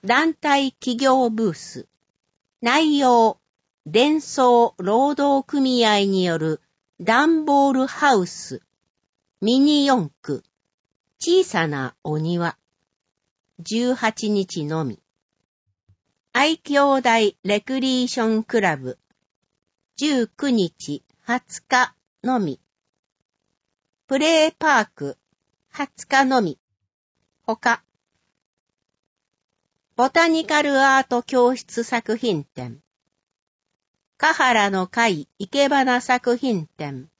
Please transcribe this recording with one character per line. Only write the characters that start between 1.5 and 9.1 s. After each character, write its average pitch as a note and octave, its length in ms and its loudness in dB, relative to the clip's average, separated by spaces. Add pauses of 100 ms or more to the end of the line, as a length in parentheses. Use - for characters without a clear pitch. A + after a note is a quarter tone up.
ー - 20 -6
ス。 - 340 -16 (760)
内 D4 360 2
容、 A#3+ 420 4 (460)
伝 C4+ 360 2
送 A#3+ 560 2
労 A#3 380 0
働 C#4 300 0
組 C4 400 0
合 G3+ 200 2
に F#3+ 180 0
よ E3+ 140 0
る D#3 240 -4 (400)
段 D4+ 440 0
ボ C#4 240 2
ー C4+ 40 0
ル C4 140 0
ハ C4+ 280 0
ウ F3+ 120 0
ス、 - 340 -16 (800)